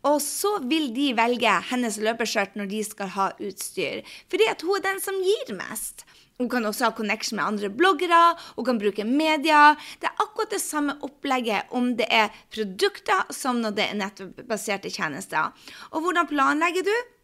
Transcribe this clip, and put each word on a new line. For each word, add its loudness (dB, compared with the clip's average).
og 4
så -2
vil 0
de 2
velge 2
hennes -2
løpeskjørt 0
når -6
de -2
skal -8
ha 2
utstyr. -6
Fordi 4
at -6
hun 0
er -4
den -6
som -4
gir 0
mest. -10
Hun 0
kan 0
også 0
ha 2
connection -4
med 0
andre -2
bloggere, 4
hun -6
kan 2
bruke 0
media. 6
Det -6
er -4
akkurat -4
det -2
samme -2
opplegget -2
om 2
det 2
er 2
produkter -2
som -2
når -2
det 0
er -4
nettbaserte -6
tjenester. -2
Og -4
hvordan 0
planlegger 2
du? 2